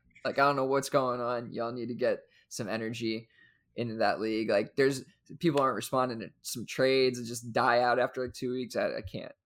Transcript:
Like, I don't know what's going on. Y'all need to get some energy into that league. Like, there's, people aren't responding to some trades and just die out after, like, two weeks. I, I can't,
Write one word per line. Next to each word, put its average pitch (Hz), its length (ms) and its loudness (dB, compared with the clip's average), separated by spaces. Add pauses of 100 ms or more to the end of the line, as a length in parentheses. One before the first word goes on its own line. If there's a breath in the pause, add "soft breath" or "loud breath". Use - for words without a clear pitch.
(240)
Like, - 160 -2
I 139 60 6
don't 143 100 4
know 135 100 0
what's 135 240 0
going 127 300 2
on. 120 320 -4
Y'all 117 220 -4
need 120 140 -6
to 120 80 -6
get 110 240 2 (280 soft breath)
some 110 220 -8
energy 113 580 -4 (480 soft breath)
into 117 200 -4
that 101 260 0
league. 110 280 0
Like, 107 280 2
there's, 135 260 2 (360)
people 147 200 2
aren't 131 160 2
responding 123 440 -2
to 95 100 -10 (140)
some - 220 -8
trades 131 520 2
and 120 100 -8
just 117 240 -10
die 120 280 4
out 123 200 4
after, 127 220 0
like, 123 120 -6
two 123 200 -6
weeks. 127 240 -6
I, 98 200 0
I - 40 -8
can't, - 300 -10 (140)